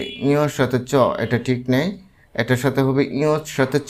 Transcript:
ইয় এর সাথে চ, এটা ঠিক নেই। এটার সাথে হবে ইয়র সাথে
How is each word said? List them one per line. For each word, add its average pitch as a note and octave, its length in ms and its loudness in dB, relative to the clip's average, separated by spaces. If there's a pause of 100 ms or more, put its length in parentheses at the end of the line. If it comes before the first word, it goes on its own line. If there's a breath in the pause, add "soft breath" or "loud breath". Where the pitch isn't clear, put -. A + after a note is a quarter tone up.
(280)
ইয় C#3+ 180 4
এর C#3+ 120 -2
সাথে B2+ 200 2 (140)
চ, - 20 2 (300)
এটা A#2 140 0 (100)
ঠিক B2+ 120 0 (140)
নেই। D3 140 2 (480 soft breath)
এটার B2 280 0
সাথে C3+ 240 2
হবে C3+ 160 2 (160)
ইয়র D3+ 240 2 (140)
সাথে C3+ 200 0 (120)